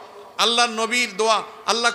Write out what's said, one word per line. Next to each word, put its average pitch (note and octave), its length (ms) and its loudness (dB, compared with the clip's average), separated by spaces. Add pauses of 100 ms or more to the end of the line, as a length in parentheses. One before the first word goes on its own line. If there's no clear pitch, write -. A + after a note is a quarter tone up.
(380)
আল্লাহর A#3 320 2
নবীর A3 460 -2
দোয়া G#3+ 260 2 (240)
আল্লাহ A#3 280 2